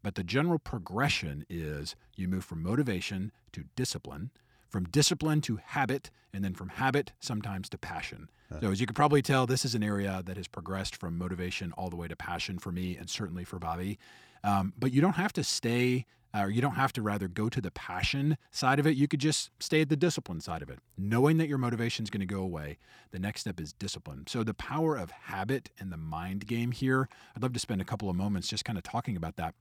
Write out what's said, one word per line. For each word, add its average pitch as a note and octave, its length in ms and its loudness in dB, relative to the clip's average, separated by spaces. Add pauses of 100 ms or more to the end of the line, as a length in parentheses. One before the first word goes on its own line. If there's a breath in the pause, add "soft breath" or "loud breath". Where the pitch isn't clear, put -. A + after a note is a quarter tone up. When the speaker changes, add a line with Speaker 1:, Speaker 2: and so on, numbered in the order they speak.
Speaker 1:
But G2+ 140 -4
the G2+ 80 -2
general C#3+ 360 2
progression F2+ 880 -2
is D2+ 460 -6 (200 soft breath)
you F#2 120 -4
move F#2 180 -2
from D#2+ 180 -8
motivation G2+ 680 -2 (200 soft breath)
to - 140 -10 (100)
discipline, A2 560 -4 (380 soft breath)
from F2+ 160 -2
discipline D3+ 560 4
to A2 160 -2
habit, C3+ 520 -2 (240 soft breath)
and G2 100 -2
then F#2+ 100 -2
from F#2 160 -8
habit C3+ 500 2
sometimes G#2 500 -4
to - 80 -10
passion. - 520 -10 (220 soft breath)
Speaker 2:
Huh. D#2 100 -8
Speaker 1:
So G2+ 100 2
as G2 80 2
you A#2+ 80 2
can - 60 -6
probably D3 280 6
tell, C3 240 4
this B2+ 200 2
is A#2+ 100 0
an G#2+ 80 2
area G2 420 0
that F#2 120 -6
has F#2 100 -8
progressed F#2 480 -6
from E2+ 220 -4
motivation F2+ 560 -4
all F#2 160 -6
the E2+ 80 -8
way E2+ 100 -6
to E2 80 -8
passion F2 440 -6
for F#2+ 120 -6
me F2+ 240 -2
and - 140 -12
certainly F2+ 340 -6
for F2+ 160 -10
Bobby. F2 400 -4 (440 loud breath)
Um, G2+ 360 2
but C3 140 2
you C#3 80 8
don't F#3 160 6
have G3 160 0
to - 100 0
stay, B2 600 2 (280 soft breath)
uh, G#2 100 2
or G2 60 2
you A2+ 120 2
don't C3+ 140 2
have C3 180 2
to B2 80 -2
rather G2+ 260 0
go G#2 220 0
to - 100 -2
the F#2 120 -4
passion C#3 680 0 (140)
side C3+ 280 4
of D3 80 6
it. D#3 80 6
You C#3+ 120 6
could D3 120 0
just D3 300 0 (100)
stay D#3 220 4
at C#3+ 80 4
the D3+ 80 4
discipline D3 420 2
side D#2+ 220 -6
of C#2+ 80 -10
it. B1+ 100 -12 (180)
Knowing A#2+ 400 6
that D#3+ 120 4
your C#3+ 80 0
motivation A#2 460 0
is G2+ 60 -4
gonna G2 160 0
go G2 160 -2
away, D#2 360 -4 (340 loud breath)
the F#2 80 -8
next G2 220 -4
step F2 180 -6
is D#2 140 -8
discipline. D2+ 540 -8
So A#2 180 -2
the A2 80 -2
power D#3 420 0
of A#2 160 -6
habit A2 680 -4
and F#2+ 140 -8
the E2 60 -8
mind E2+ 500 -6
game A#2+ 240 0
here, C3 380 2 (260 loud breath)
I'd G#2+ 80 -6
love B2+ 100 0
to A#2 60 -2
spend G2 220 0
a F2+ 40 -2
couple G#2 240 -4
of F2 60 0
moments G2 320 0
just - 160 -4
kinda G2+ 180 -4
talking A#2 360 -4
about E2 180 -4
that. E2 260 -4